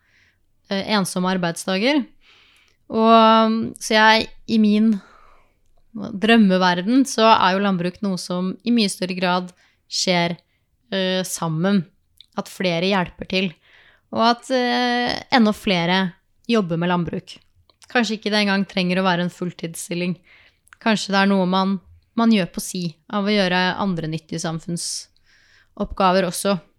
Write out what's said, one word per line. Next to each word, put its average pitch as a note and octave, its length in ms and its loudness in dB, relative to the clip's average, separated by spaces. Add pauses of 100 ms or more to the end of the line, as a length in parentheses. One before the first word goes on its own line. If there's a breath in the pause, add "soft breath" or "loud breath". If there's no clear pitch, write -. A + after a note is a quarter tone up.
(720)
eh, G3 140 -4 (100)
ensomme F3+ 400 -2
arbeidsdager. F#3+ 680 -2 (840 soft breath)
Og, A3+ 880 4
så - 140 -10
jeg, A3 340 6 (180)
i A3+ 120 2
min G#3+ 420 4 (920 soft breath)
drømmeverden, G3 1120 2
så A3 280 2
er F#3 200 2
jo G3 100 0
landbruk F#3 380 -2
noe F#3+ 160 -4
som F3+ 340 -4 (120)
i A3+ 60 -4
mye A#3 200 2
større F#3 280 -6
grad F3+ 340 -2 (380)
skjer, F3 460 0 (560)
eh, F#3 300 -2
sammen. E3+ 640 -2 (520)
At G3 120 -8
flere E3+ 380 -2
hjelper F#3+ 420 -4
til. F#3+ 240 -2 (600 soft breath)
Og A3 100 -4
at, A#3 280 0
eh, B3 720 -2 (100)
enda G#3+ 200 4
flere F3+ 600 0 (360)
jobber G3 300 0
med F3 100 -2
landbruk. F3 500 -4 (500)
Kanskje A3 300 -2
ikke G#3+ 120 -6
det G#3 160 0
engang G3 200 0
trenger F3+ 320 -2
å F#3+ 60 -2
være F3 160 0
en F3 100 -2
fulltidsstilling. F3 840 -8 (640 soft breath)
Kanskje - 320 -2
det G3 100 2
er G3 40 2
noe G3 200 2
man, F#3+ 340 -2 (360)
man A#3 140 2
gjør G3+ 220 2
på - 80 -10
si F3 360 -8 (140)
av G#3 140 -4
å G3+ 60 -2
gjøre F#3 480 0
andre F3 300 -4
nyttige D#3+ 320 -8
samfunnsoppgaver - 1900 -4
også. - 300 -2 (220)